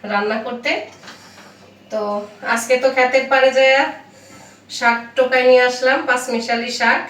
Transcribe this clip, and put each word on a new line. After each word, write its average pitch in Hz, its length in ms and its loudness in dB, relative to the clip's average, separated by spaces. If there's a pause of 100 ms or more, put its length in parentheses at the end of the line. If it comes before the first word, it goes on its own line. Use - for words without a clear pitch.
(120)
রান্না 208 240 -2 (100)
করতে। 240 240 -6 (1200)
তো 214 80 -4 (540)
আজকে 247 280 0
তো 269 140 2
ক্ষেতের 262 360 2
পাড়ে 262 260 4
যাইয়া 269 240 4 (960)
শাক 233 200 0 (180)
টোকাই 254 340 0
নিয়ে 254 200 6
আসলাম, 262 280 0 (100)
পাঁচমিশালি 233 640 -4 (100)
শাক। 233 300 0